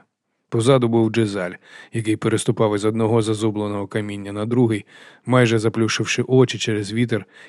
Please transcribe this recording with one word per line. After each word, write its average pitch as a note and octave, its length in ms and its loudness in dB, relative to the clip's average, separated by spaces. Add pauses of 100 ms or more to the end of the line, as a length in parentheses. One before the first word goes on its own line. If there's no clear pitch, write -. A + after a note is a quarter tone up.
(500)
Позаду A#2+ 380 2
був A2+ 240 2
Джезаль, G2+ 400 -2 (420)
який A2 220 -2
переступав A2 600 0
із G2+ 100 -2
одного A2+ 360 0
зазубленого G#2 640 -4
каміння G2+ 440 -8
на G#2 140 -6
другий, A2+ 400 2 (400)
майже A#2 340 4
заплющивши A2+ 680 0
очі B2+ 300 4
через G#2 360 -4
вітер A2+ 320 -2 (240)